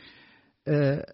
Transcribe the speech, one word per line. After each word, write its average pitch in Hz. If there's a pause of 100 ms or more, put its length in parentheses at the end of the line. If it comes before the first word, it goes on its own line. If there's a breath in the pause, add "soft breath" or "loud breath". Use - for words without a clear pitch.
(680 soft breath)
آه، 147